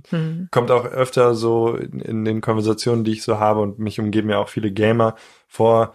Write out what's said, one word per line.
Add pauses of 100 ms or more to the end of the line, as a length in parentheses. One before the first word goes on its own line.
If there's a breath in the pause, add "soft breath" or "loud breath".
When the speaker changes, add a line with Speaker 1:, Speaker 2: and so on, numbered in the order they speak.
(100)
Speaker 1:
Mhm.
Speaker 2:
kommt
auch
öfter
so
in,
in
den
Konversationen,
die
ich
so
habe,
und
mich
umgeben
ja
auch
viele
Gamer (320 loud breath)
vor,